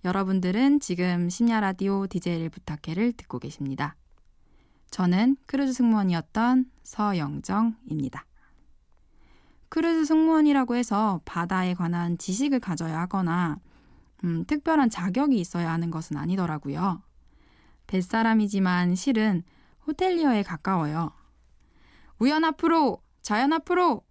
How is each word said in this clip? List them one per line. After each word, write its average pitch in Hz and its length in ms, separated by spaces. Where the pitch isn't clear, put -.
여러분들은 190 760
지금 175 480
심야 226 320
라디오 196 440
디제이를 170 440
부탁해를 170 640
듣고 - 260
계십니다. 139 560
저는 196 540
크루즈 269 260
승무원이었던 233 960
서영정입니다. 180 1400
크루즈 320 340
승무원이라고 302 720
해서 214 480
바다에 180 500
관한 175 440
지식을 254 420
가져야 165 400
하거나, 175 580
음, 165 220
특별한 294 420
자격이 220 500
있어야 170 320
하는 165 200
것은 160 260
아니더라고요. 165 840
뱃사람이지만 196 1080
실은 214 480
호텔리어에 302 560
가까워요. 160 680
"우연 302 240
앞으로! 320 580
자연 247 320
앞으로!" 339 580